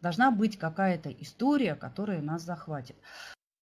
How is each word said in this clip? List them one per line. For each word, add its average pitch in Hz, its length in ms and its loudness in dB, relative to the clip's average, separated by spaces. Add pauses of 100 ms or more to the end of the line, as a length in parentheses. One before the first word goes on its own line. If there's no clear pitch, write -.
должна 175 280 4
быть 214 280 2
какая-то 160 520 0
история, 254 640 0
которая 180 480 -4
нас 160 220 -4
захватит. 160 520 -8 (680)